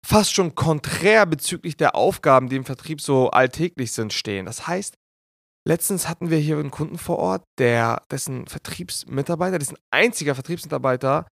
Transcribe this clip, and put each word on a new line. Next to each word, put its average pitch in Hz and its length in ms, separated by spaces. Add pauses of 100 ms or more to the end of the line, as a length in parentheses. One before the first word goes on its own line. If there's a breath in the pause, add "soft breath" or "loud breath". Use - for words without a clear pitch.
fast 208 260
schon 180 220
konträr 165 720
bezüglich 160 500
der - 180
Aufgaben, 131 540
die 131 80
im 131 80
Vertrieb 147 380
so 131 300
alltäglich 131 600
sind, 110 220
stehen. 98 320
Das - 200
heißt, 180 280 (760)
letztens 175 400
hatten 165 220
wir 160 80
hier 151 180
einen 143 140
Kunden 156 260
vor - 220
Ort, 185 240 (160)
der, 117 520
dessen 135 360
Vertriebsmitarbeiter, 170 1120
dessen 147 180 (140)
einziger 147 440
Vertriebsmitarbeiter 135 920 (140)